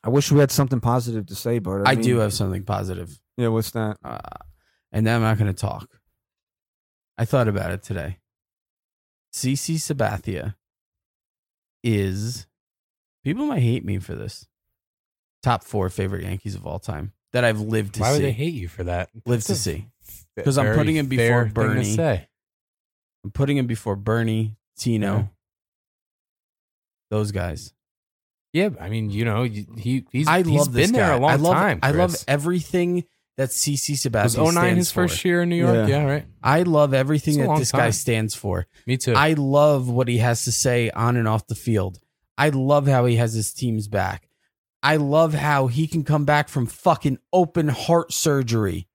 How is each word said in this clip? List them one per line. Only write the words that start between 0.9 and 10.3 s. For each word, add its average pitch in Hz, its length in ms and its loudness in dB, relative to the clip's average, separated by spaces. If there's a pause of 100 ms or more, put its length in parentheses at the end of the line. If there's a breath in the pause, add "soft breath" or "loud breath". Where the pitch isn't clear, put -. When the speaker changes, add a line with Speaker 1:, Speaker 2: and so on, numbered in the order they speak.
Speaker 1:
to 95 80 -14
say, 117 240 -2
but 98 280 -4
I 135 40 4
Speaker 2:
I 135 40 2
do 117 180 2
Speaker 1:
mean 117 80 2
Speaker 2:
have 104 120 0
something 95 300 -4
positive. 92 560 -6 (160)
Speaker 1:
Yeah, 117 140 0
what's 113 220 -2
that? 110 320 -6
Speaker 2:
Uh, 58 140 -12 (760)
and 110 140 0
then 117 120 2
I'm 113 40 2
not 110 160 2
gonna 101 160 0
talk. - 460 -8 (1160)
I 117 80 0
thought 123 220 2
about 95 240 -2
it 95 120 -8
today. 90 340 -8 (1160)
C 135 220 -2
C 160 200 -4
Sabathia 104 800 -4 (1300)